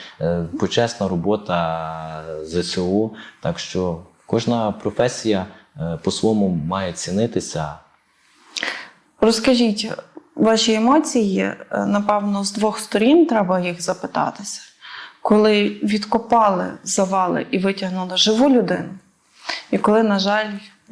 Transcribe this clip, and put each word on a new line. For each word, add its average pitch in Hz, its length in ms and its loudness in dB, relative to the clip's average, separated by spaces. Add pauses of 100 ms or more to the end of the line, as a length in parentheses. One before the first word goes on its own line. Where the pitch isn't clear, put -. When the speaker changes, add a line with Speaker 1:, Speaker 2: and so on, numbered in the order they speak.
(200)
Speaker 1:
е, 85 240 -2 (160)
почесна 104 480 -2
робота 82 1120 -4 (220)
З 80 180 -8
С - 160 -6
У. 98 320 0 (300)
Так - 180 -4
що 90 400 -4 (280)
кожна 113 460 0
професія, 107 760 -2 (300)
е, 82 260 -6
по-своєму 104 460 0
має 90 440 -2
цінитися. 87 800 -4 (1500)
Speaker 2:
Розкажіть, 226 720 2 (420)
ваші 220 400 4
емоції, 226 680 2
е, 196 160 -2 (300)
напевно, 202 580 0
з 202 80 -6
двох 208 260 0
сторін 285 480 4
треба 185 340 2
їх 175 220 -4
запитатися. - 760 -4 (640)
Коли 208 460 4 (140)
відкопали 208 840 2 (180)
завали 185 680 0
і 196 80 0
витягнули 185 580 -4
живу 220 340 4
людину, 180 380 2 (840)
І 196 80 0
коли, 214 240 4
на 202 160 2
жаль, 208 320 0 (420)